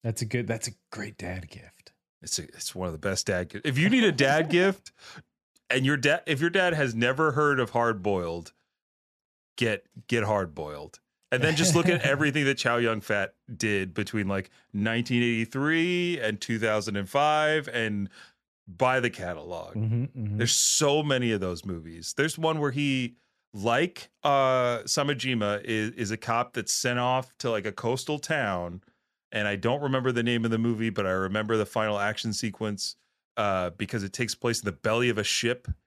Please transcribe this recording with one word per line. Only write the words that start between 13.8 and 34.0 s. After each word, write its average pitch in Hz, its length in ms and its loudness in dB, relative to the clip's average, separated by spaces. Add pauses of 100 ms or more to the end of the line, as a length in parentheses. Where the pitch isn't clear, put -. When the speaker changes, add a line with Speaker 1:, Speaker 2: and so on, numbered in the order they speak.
Speaker 2:
between, 104 340 -2
like, 98 240 -4 (200)
nineteen 117 520 0
eighty-three 160 1000 0
and 107 180 -2
two 113 200 -4
thousand 107 360 0
and 98 140 -4
five, 151 580 2
and 107 420 -2 (580)
buy 127 320 2
the 120 100 0
catalog. 87 680 -8
Speaker 1:
Mm-hmm, 110 280 0
mm-hmm. 107 340 -6
Speaker 2:
There's 117 160 2
so 147 500 2
many 127 280 2
of 101 100 0
those 90 240 -4
movies. 85 500 -10
There's 151 220 0
one 160 220 0
where 143 120 0
he, 131 440 0 (380)
like, 117 560 0 (140)
uh, 131 600 4
Samajima, 123 840 0
is, 110 260 -2
is 104 200 -4
a 110 60 -4
cop 117 360 -2
that's 110 180 -6
sent 123 280 0
off 127 400 -2
to, 123 120 -4
like, 104 140 -2
a 87 60 -4
coastal 127 480 -4
town. 95 600 -4 (500)
And 104 160 -2
I 101 100 0
don't 120 240 0
remember 131 300 0
the 117 120 0
name 117 220 0
of 113 60 0
the 113 60 2
movie, 113 320 0
but 98 160 -2
I 92 60 0
remember 104 460 0
the 104 80 2
final 107 340 -2
action 107 340 -2
sequence, 104 640 -4 (400)
uh, 95 360 0
because 101 320 -6